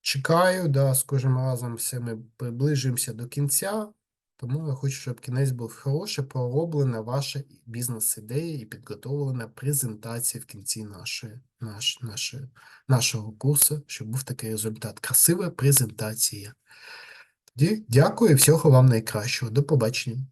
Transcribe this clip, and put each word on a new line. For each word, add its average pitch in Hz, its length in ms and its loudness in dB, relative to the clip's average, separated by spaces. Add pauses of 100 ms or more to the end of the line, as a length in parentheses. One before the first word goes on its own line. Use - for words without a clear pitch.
чекаю, 175 680 2
да, 139 260 4
з - 80 0
кожним 131 340 0
разом 123 380 -4
все 120 260 -6
ми 117 180 -6 (180)
приближуємося 123 760 -2
до 113 140 -10
кінця. 196 640 -2 (480)
Тому 147 320 -6
я 135 60 -2
хочу, 135 220 -4
щоб 123 240 -10
кінець 131 300 -2
був 120 220 -6
хороший, 147 520 -4
пророблена 135 760 -2
ваша 135 420 -6 (240)
бізнес-ідея 120 920 -4
і 110 60 -10
підготовлена 127 840 -8
презентація 117 960 -4
в - 20 -18
кінці 107 400 -10
нашої, 107 560 -12 (200)
наш-, 110 420 -8
нашої, 120 460 -10 (400)
нашого 110 440 0
курсу, 147 540 0
щоб - 220 -12
був 123 140 -4
такий 117 280 -8
результат. 107 500 -8
Красива 175 500 2
презентація. 110 1040 0 (920)
Тоді 185 440 2
дякую 175 420 6
і 151 40 10
всього 156 360 8
вам 127 160 10
найкращого. 113 640 0
До 127 120 2
побачення. 131 680 0